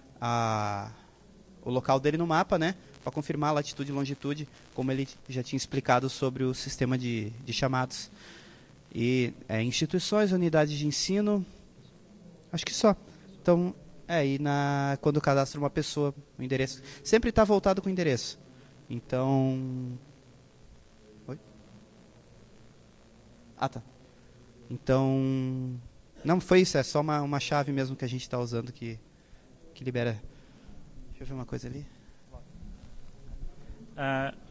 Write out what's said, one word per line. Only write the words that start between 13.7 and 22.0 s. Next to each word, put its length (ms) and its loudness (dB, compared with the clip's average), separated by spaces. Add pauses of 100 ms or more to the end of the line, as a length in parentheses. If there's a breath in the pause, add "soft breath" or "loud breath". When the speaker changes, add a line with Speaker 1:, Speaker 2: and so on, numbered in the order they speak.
Speaker 1:
é, 180 4
e 120 2
na, 600 0
quando 200 4
cadastra 380 2
uma 120 0
pessoa, 440 0 (240)
o 40 -6
endereço 400 -2 (200 loud breath)
sempre 300 4
tá 120 8
voltado 380 4
com 60 -2
o 40 -2
endereço. 460 0 (500 loud breath)
Então, 1120 -2 (1300)
oi? 120 -12 (2250)